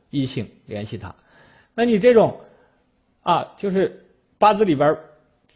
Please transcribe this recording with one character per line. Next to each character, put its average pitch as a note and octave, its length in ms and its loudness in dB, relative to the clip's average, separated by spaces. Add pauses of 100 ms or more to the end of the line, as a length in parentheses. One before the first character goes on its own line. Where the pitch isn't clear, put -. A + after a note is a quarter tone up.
异 C#3 160 -4
性 A2+ 240 -10 (160)
联 G#2 220 -12
系 A2+ 100 -14
他。 F#2+ 180 -16 (600)
那 A3+ 100 -2
你 A3+ 140 2
这 A#3+ 160 4
种， F#3+ 260 4 (800)
啊， E3 360 -2
就 G3+ 120 -6
是 F#3 360 -4 (320)
八 G#3 160 4
字 G#3 100 0
里 F3 100 0
边 D3 220 0 (600)